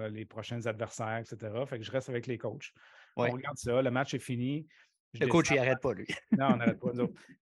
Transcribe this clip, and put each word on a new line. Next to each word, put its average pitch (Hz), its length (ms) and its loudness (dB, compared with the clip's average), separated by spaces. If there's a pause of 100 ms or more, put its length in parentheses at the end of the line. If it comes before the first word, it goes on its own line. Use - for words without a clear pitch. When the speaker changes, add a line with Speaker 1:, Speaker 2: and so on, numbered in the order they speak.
Speaker 1:
euh, 107 60 -4
les 107 160 -8
prochains 110 420 -8
adversaires, 110 520 -4
et 113 60 -6
cetera. » 117 420 -6
Fait 127 120 -8
que 110 60 -10
je - 60 -8
reste 131 180 -2
avec 120 200 -4
les 117 100 -4
coachs. - 340 -8 (440)
Speaker 2:
Ouais. 120 120 4
Speaker 1:
On 120 40 2
regarde 135 260 -6
ça, 123 240 2
le 127 80 4
match 131 240 0
est 123 60 -2
fini. 135 480 -2 (460)
Je 117 100 -8
Speaker 2:
Le - 20 4
coach, 160 240 6
il - 20 6
Speaker 1:
descends 135 140 6
Speaker 2:
arrête 131 160 2
pas, 123 100 0
lui. 92 140 -8 (320)
Speaker 1:
Non, 135 160 4
on - 20 4
n'arrête 120 240 2
pas, 123 100 0
nous 120 100 -2
autres. 117 120 2
Speaker 2:
<laughs> - 300 -20